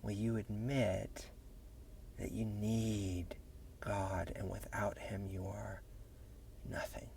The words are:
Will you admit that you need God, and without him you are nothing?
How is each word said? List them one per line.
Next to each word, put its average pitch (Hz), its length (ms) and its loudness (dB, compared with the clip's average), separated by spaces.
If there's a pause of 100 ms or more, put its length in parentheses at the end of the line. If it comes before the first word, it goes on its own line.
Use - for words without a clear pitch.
Will 110 100 0
you 110 240 6
admit 107 880 4 (920)
that - 140 0
you 110 120 2
need 104 920 2 (440)
God, 98 560 2
and 95 140 0
without 101 480 0
him 98 320 -2
you 92 160 -2
are 101 360 -4 (880)
nothing? - 460 -2